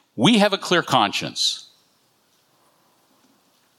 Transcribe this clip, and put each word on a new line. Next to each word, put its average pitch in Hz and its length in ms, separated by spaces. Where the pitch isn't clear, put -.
We 196 220
have 196 160
a 190 60
clear 170 240
conscience. - 840